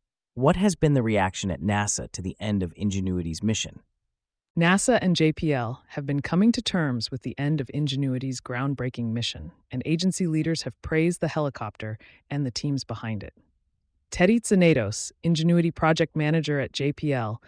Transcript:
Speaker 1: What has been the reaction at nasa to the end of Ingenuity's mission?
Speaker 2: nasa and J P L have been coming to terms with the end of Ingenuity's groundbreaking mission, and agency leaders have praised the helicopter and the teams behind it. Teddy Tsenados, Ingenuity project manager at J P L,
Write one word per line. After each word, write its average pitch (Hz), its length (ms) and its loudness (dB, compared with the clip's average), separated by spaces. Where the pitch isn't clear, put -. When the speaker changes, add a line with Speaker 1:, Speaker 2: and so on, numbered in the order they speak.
Speaker 1:
What 143 220 2
has 185 200 2
been 147 200 4
the 127 80 4
reaction 101 480 0
at 80 100 -6
nasa 104 520 -2
to 92 100 -10
the 92 160 -6
end 104 240 -2
of 85 120 -4
Ingenuity's 92 680 -2
mission? - 380 -2
Speaker 2:
nasa 190 420 4
and 180 160 2
J 156 160 4
P 151 220 -2
L 123 360 -4
have 143 180 -8
been 143 160 -2
coming 202 300 4
to 247 100 -6
terms 135 480 -2
with 127 100 -8
the - 160 -10
end 143 240 0
of 123 100 -8
Ingenuity's 135 680 -2
groundbreaking 123 680 -4
mission, 110 400 -6
and 131 160 -6
agency 170 400 0
leaders 156 380 0
have - 180 -10
praised 160 400 0
the 165 60 0
helicopter 113 720 -6
and 143 160 -2
the - 20 -6
teams 139 340 -4
behind 110 380 -8
it. - 140 -14
Teddy 214 300 4
Tsenados, 160 720 4
Ingenuity 170 480 4
project 160 460 2
manager 151 460 0
at 120 100 -6
J 143 220 -2
P 151 200 -2
L, 113 340 -4